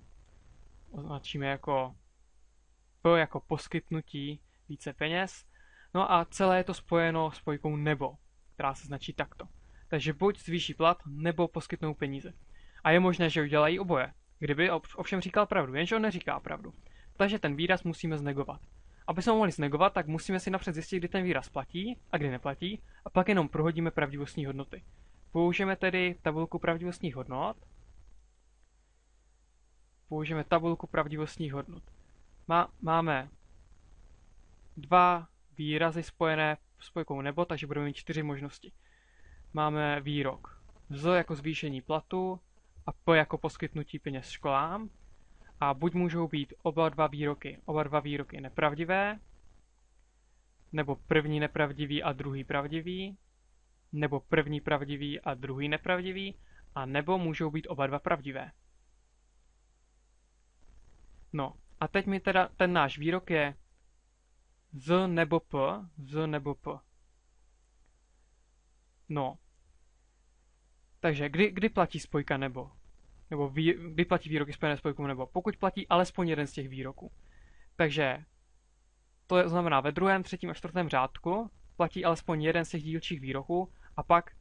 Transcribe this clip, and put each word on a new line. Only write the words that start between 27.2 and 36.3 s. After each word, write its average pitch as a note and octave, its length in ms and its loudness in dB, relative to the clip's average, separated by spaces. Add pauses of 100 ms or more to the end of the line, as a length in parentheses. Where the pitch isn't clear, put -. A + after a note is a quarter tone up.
Použijeme D#3 360 -2
tabulku E3+ 420 2
pravdivostních D3+ 640 -2
hodnot. C#3 300 -8 (640)
Má-, E3+ 200 4 (120)
máme D#3+ 480 2 (1500)
dva F3 520 4 (300)
výrazy D#3+ 440 0
spojené D#3 540 0 (240)